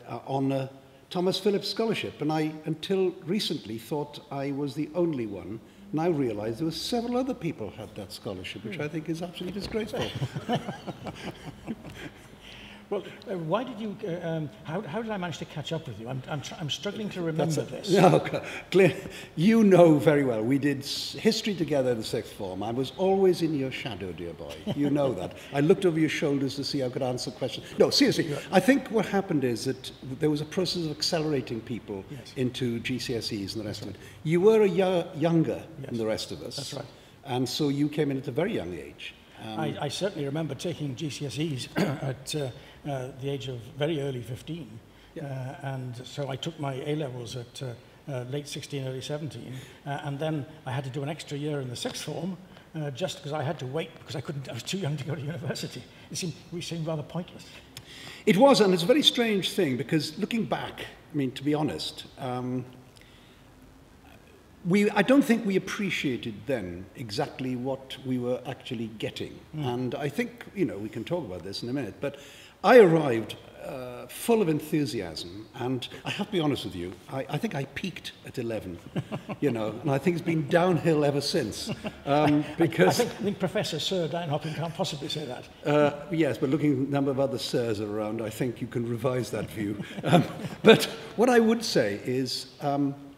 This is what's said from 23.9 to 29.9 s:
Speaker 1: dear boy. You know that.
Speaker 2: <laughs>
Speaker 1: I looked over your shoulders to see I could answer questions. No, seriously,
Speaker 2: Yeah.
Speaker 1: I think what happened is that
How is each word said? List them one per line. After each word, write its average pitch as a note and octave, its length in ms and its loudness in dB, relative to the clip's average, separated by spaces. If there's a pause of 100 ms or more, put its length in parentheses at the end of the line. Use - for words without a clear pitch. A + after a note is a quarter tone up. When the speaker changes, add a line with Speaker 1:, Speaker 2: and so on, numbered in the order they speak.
Speaker 1:
dear E2 220 -8
boy. D2 200 -12 (220)
You C#3+ 140 2
know C#3 240 2
that. F2+ 180 -6 (120)
Speaker 2:
<laughs> - 100 -14
Speaker 1:
I C#3+ 60 2
looked F#3 260 6
over E3 120 2
your D3+ 120 4
shoulders C#3 460 0
to D3 60 -6
see C#3 220 -2
I B2 60 -2
could B2+ 120 -4
answer B2 280 -2
questions. - 360 -6 (120)
No, G3+ 100 8
seriously, G#3 400 4
Speaker 2:
Yeah. C#3+ 100 -2 (140)
Speaker 1:
I F#3+ 80 10
think B3+ 280 6
what G#3 180 2
happened F#3 380 2
is A#2 200 0
that C3 260 -4 (300)